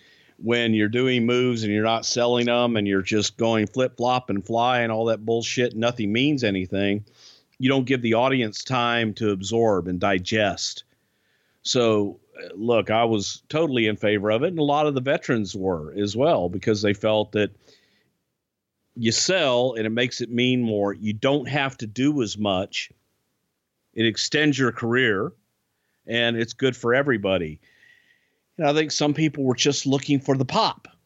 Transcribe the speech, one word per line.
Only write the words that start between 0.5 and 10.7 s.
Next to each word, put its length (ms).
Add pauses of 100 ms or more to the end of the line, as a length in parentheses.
you're 160
doing 380
moves 360
and 100
you're 120
not 220
selling 400
them 300
and 120
you're 140
just 340
going 300
flip-flop 640
and 140
fly 360
and 100
all 140
that 200
bullshit, 520
nothing 360
means 300
anything, 640 (560)
you 80
don't 160
give 160
the 140
audience 500
time 500
to 160
absorb 560
and 140
digest. 840 (800)